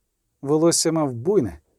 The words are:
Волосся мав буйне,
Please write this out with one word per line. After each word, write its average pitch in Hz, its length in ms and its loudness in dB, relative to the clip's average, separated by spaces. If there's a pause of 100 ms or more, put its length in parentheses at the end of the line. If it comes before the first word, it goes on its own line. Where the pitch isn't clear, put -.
(420)
Волосся 156 500 2
мав 151 200 -2
буйне, 120 480 -2 (180)